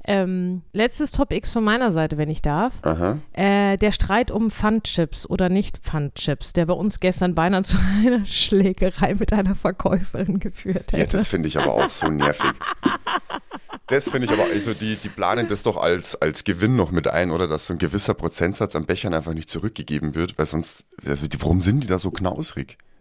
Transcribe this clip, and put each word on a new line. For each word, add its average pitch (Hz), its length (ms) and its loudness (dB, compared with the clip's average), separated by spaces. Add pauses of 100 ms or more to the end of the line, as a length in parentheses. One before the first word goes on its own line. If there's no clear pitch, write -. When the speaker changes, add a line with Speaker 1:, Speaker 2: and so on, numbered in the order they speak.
Speaker 1:
Ähm, 185 560 -2 (120)
letztes 254 400 -2
Top - 180 0
X - 200 -4
von 226 120 0
meiner 220 280 2
Seite, 156 260 0
wenn 151 120 -2
ich 156 120 -4
darf. 170 420 0
Speaker 2:
Aha. 87 360 0 (140)
Speaker 1:
Äh, 196 440 2
der 208 140 2
Streit - 400 2
um 214 200 0
Pfandchips 214 760 0
oder 180 200 2
nicht 196 280 0
Pfandchips, - 760 -4
der 170 120 4
bei 175 80 0
uns 202 260 0
gestern 180 360 2
beinahe 185 280 4
<laughs> - 0 -
zu - 140 4 (280)
einer 247 200 4
Schlägerei 190 920 2
mit 208 180 2
einer 196 220 2
Verkäuferin 185 840 0
geführt - 520 -4
hätte. - 60 2
Speaker 2:
Ja, - 80 0
das - 220 0
finde 85 200 0
ich 73 100 -2
aber 67 160 2
auch - 160 2
so - 180 -2
nervig. 73 440 0 (320)
Speaker 1:
<laughs> - 80 4 (960)
Speaker 2:
Das 139 200 2
finde 127 200 0
ich 101 40 0
aber, 101 120 2
also 101 320 0
die, 107 220 -2
die 101 120 -8
planen 104 400 0
das 101 140 -2
doch 104 120 2
als, 87 460 0
als 78 220 0
Gewinn 104 320 2
noch 90 160 2
mit 82 160 2
ein, 87 240 2
oder? 85 160 0
Dass 76 180 -2
so 90 80 -4
ein 80 60 -4
gewisser 90 340 0
Prozentsatz 87 640 -2
an 78 100 -2
Bechern 90 300 -2
einfach 80 180 -2
nicht 78 160 -8
zurückgegeben 78 640 -4
wird, 85 240 -4
weil 78 80 2
sonst, - 400 -4 (220)
also 71 180 -2
die, - 160 -6
warum 87 180 4
sind 110 240 2
die 110 40 -6
da 92 100 0
so 90 140 -2
knausrig? - 680 -6 (240)